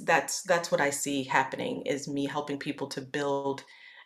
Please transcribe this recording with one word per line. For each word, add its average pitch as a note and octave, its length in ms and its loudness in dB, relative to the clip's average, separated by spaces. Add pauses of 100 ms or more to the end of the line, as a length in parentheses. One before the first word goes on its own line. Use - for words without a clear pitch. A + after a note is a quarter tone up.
that's, - 380 4
that's F3 300 2
what E3 80 2
I C#3+ 100 4
see C#3 320 0
happening, C3+ 640 0
is C#3 220 -2
me C#3 180 -2
helping C#3+ 320 -4
people C#3 300 -4
to - 140 -6
build, C#3 640 -2 (420)